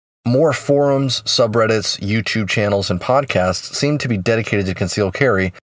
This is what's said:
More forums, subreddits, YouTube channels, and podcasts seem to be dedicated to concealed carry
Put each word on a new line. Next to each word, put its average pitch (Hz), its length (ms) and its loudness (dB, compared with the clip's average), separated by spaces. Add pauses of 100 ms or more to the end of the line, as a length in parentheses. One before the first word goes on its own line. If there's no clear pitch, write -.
(240)
More 135 280 2
forums, 139 720 2
subreddits, 110 760 0
YouTube 107 500 -2
channels, 101 400 0
and 90 120 -2
podcasts 98 720 0
seem 147 240 0
to - 80 -8
be 113 120 -2
dedicated 107 480 0
to 92 80 -2
concealed 95 400 -2
carry 95 380 0 (120)